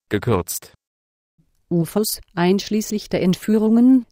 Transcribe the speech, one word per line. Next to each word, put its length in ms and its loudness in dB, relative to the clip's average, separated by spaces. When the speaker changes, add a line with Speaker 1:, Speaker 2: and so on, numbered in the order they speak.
Speaker 1:
gekürzt. 680 -4
Speaker 2:
ufos, 480 -2
einschließlich 760 -2
der 120 -2
Entführungen, 920 2